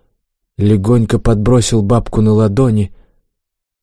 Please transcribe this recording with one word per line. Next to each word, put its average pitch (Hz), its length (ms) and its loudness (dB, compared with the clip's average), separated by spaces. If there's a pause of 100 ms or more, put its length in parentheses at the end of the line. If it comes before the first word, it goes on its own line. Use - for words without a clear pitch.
(560)
легонько 107 640 0
подбросил 113 600 0
бабку 110 400 -2
на 107 100 2
ладони. 107 640 0 (880)